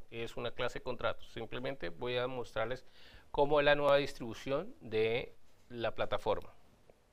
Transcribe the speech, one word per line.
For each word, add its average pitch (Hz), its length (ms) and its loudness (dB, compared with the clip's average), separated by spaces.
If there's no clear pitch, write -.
es 117 260 -8
una 120 140 -4
clase - 260 -2
de - 60 -8
contratos. 117 500 -2
Simplemente 127 560 -6
voy 123 280 -2
a 123 100 2
mostrarles 123 580 -4
cómo 147 280 6
es 143 60 6
la 147 80 8
nueva 143 240 6
distribución 139 840 -2
de 110 540 0
la 117 260 -2
plataforma. 104 580 0